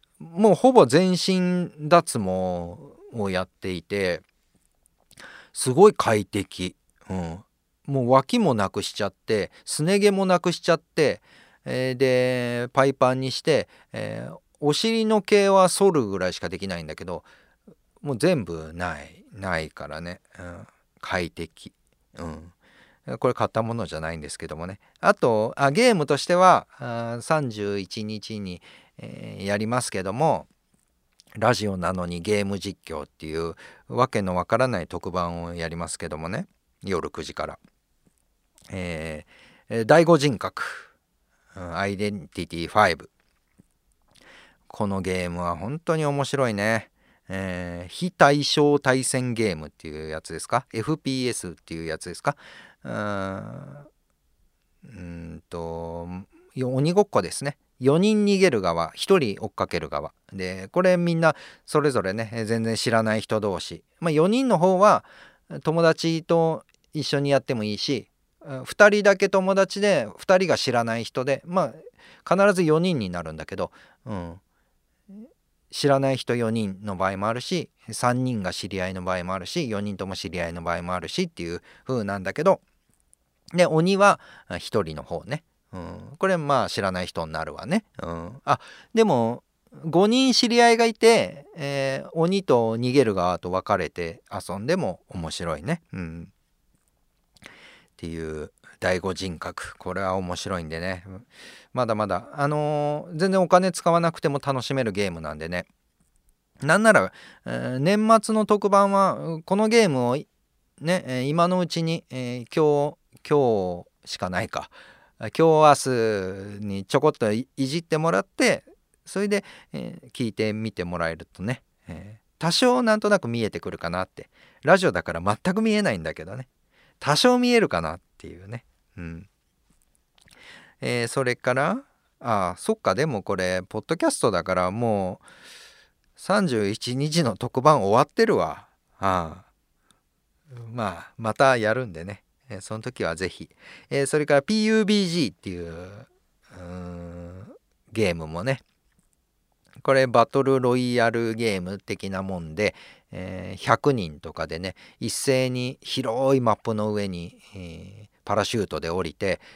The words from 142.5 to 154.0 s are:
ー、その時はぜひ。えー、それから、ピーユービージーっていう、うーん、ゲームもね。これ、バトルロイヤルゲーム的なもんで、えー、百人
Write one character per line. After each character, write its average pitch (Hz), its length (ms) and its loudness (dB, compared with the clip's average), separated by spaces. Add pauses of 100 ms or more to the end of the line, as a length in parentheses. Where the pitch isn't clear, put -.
ー、 95 40 -14
そ - 140 -12
の 113 60 -10
時 120 220 -6
は 85 120 0
ぜ 90 120 -4
ひ。 - 220 -12 (400)
え 139 140 0
ー、 - 20 -2
そ 156 120 0
れ 151 80 2
か 143 100 4
ら、 139 60 6
ピ 214 200 0
ー - 20 2
ユ 220 200 4
ー - 20 -2
ビ 202 200 4
ー 170 40 -2
ジ 170 100 -2
ー 110 140 0
っ - 20 -20
て - 140 -12
い 87 180 -8
う、 85 40 -10
う 95 360 -16 (500)
ー 92 60 -16
ん、 87 920 -14 (380)
ゲ 104 200 0
ー 85 40 -2
ム 78 120 -10
も 82 160 -8
ね。 131 180 -2 (1200)
こ 139 120 2
れ、 131 140 4
バ 117 200 4
ト 139 160 2
ル 135 160 2
ロ 123 180 2
イ 123 180 -2
ヤ 117 160 2
ル 117 220 -2
ゲ 110 240 -2
ー 92 40 -4
ム 92 180 -8
的 98 300 -8
な 95 140 -6
も 95 160 -6
ん 80 160 -10
で、 101 200 0 (360)
え 92 460 -12
ー、 - 40 -16
百 139 320 4
人 80 260 -6